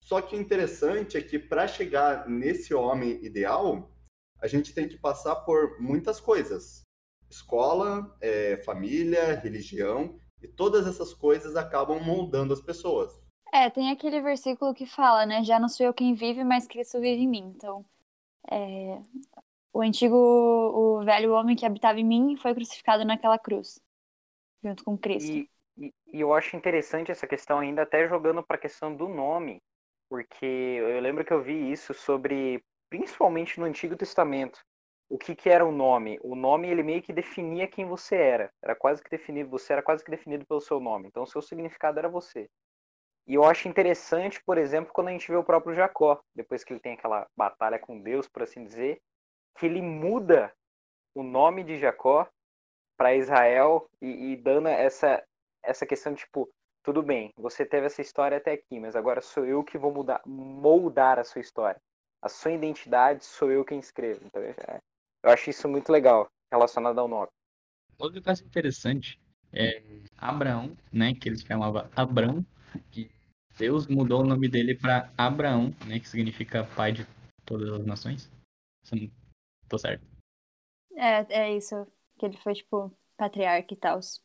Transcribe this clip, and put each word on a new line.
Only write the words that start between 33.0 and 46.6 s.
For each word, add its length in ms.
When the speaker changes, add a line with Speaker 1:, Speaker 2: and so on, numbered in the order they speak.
Speaker 3:
no 60
Antigo 300
Testamento, 640
o 100
que 180
que 140
era 160
o 60
nome. 500
O 140
nome, 320
ele 160
meio 180
que 120
definia 540
quem 180
você 300
era. 360
Era 140
quase 280
que 60
definido, 400
você 240
era 100
quase 200
que 80
definido 340
pelo 160
seu 180
nome. 280
Então, 160
o 40
seu 140
significado 580
era 100
você. 380
E 80
eu 80
acho 240
interessante, 760
por 140
exemplo, 340
quando 180
a 20
gente 160
vê 80
o 80
próprio 320
Jacó, 440
depois 280